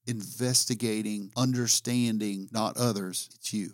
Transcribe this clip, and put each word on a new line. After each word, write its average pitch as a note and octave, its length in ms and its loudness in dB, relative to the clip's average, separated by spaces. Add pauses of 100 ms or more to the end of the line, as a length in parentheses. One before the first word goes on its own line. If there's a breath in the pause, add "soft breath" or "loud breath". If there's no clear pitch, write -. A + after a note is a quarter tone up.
investigating, G#2+ 1300 0
understanding, A#2 1120 0
not A2 240 0
others. G2+ 600 0
It's - 180 -8
you. G2+ 200 -2